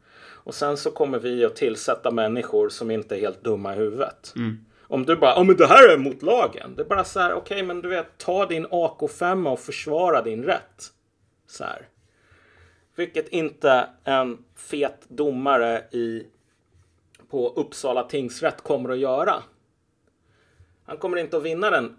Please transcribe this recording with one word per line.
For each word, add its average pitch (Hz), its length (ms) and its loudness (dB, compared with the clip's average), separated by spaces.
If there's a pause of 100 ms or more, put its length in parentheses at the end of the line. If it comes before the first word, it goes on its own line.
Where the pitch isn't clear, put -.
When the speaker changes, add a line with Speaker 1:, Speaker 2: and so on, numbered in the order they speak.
(280)
Speaker 1:
Och - 260 -16
sen 147 220 -2
så 147 140 -6
kommer 139 280 -2
vi 120 260 0
att 110 120 -2
tillsätta 120 540 -2
människor 110 580 0
som 113 220 -8
inte 110 260 -6
är 98 40 -8
helt 104 240 -6
dumma 98 300 -4
i - 20 -10
huvudet." 110 600 -6
Speaker 2:
Mm. 113 280 -6 (240)
Speaker 1:
Om 131 180 -2
du 160 100 4
bara, 135 180 10
"Ja, 180 80 6
men 190 140 8
det 160 100 10
här 233 260 10
är 147 60 4
mot 135 240 -6
lagen." 185 540 -2
Det 151 60 -6
är 151 60 -8
bara 190 160 0
så - 160 -6
här, 175 140 2
"Okej, 190 280 -6
men 175 200 -8
du 175 60 -10
vet, 175 300 -6
ta 185 280 -2
din 160 240 -4
A 170 280 -2
K 151 100 -2
fem 180 380 -2
och 131 140 -2
försvara 156 600 0
din 113 220 -6
rätt." - 480 -6 (560)
Så - 160 -14
här. - 240 -14 (1080)
Vilket 170 320 -6
inte 147 600 2 (160)
en 131 340 -2 (180)
fet - 520 -6
domare 127 800 0
i, 113 360 -6 (1040)
på 123 260 -2
Uppsala 135 460 -2
tingsrätt 135 600 -6
kommer 127 280 -4
att 127 80 -4
göra. 139 360 0 (1500)
Han 151 100 -12
kommer 180 200 -4
inte 165 200 -4
att 147 60 0
vinna 170 280 -2
den 127 280 -2